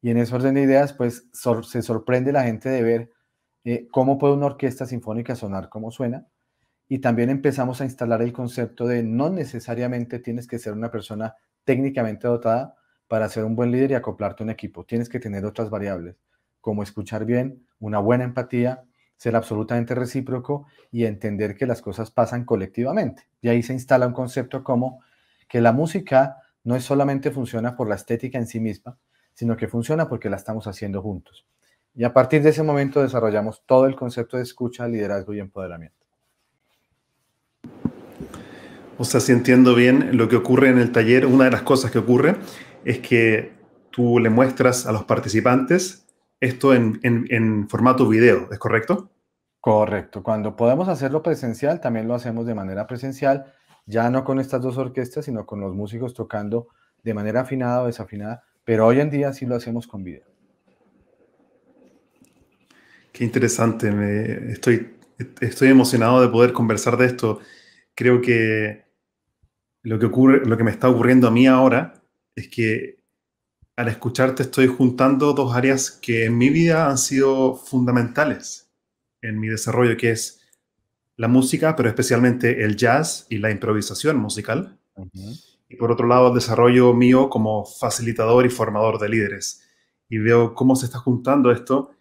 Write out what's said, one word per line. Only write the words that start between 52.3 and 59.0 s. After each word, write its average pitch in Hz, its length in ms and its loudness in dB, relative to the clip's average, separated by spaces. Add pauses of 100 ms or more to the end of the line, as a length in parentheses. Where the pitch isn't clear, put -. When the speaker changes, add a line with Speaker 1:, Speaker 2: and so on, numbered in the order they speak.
Speaker 1:
de 117 80 -6
manera 98 320 -8
presencial, 135 680 -4 (320)
ya 113 240 0
no 131 160 -2
con 135 160 -2
estas 131 200 -4
dos 127 160 -6
orquestas, 127 460 -8
sino 117 220 -8
con 101 160 -12
los 98 120 -8
músicos 110 400 -10
tocando 107 540 -8 (340)
de 113 120 -6
manera 107 280 -4
afinada 127 420 -4
o - 20 -2
desafinada, 110 580 -10 (220)
pero 110 200 4
hoy 123 140 6
en 147 100 0